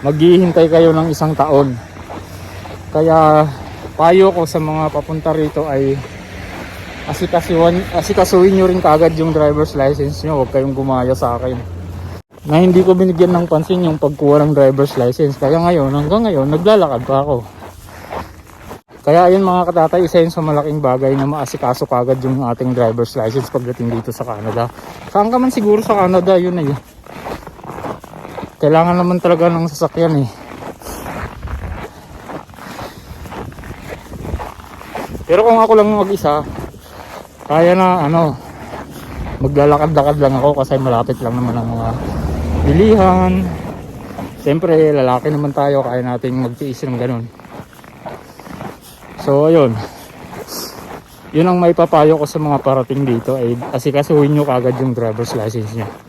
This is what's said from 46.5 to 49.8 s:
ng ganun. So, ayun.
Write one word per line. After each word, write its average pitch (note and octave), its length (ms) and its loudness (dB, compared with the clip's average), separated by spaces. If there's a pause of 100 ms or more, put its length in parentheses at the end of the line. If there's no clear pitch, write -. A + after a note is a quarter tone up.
ng B2+ 100 -4
ganun. A#2 320 -6 (1900)
So, D3 300 2
ayun. C3+ 240 4 (1500)